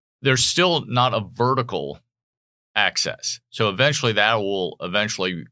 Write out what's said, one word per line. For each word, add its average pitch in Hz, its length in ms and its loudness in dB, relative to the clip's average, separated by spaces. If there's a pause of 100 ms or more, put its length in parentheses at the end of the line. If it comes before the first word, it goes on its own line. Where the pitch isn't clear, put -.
(220)
there's 131 220 2
still 170 420 2
not 123 280 2
a 110 60 0
vertical 107 800 -2 (760)
access. - 680 -2 (100)
So 110 180 0
eventually 123 440 2
that 104 220 2
will 98 460 -2
eventually, 95 720 -2